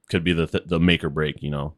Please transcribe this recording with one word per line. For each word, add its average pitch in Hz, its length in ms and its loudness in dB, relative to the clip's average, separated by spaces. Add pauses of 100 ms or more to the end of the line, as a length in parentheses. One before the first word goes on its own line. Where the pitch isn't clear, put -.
could 87 160 -2
be 87 80 2
the 82 160 2
th-, - 180 -4
the 85 140 0
make 85 240 4
or 76 60 -2
break, 76 320 -4
you 71 80 -6
know? 73 280 -6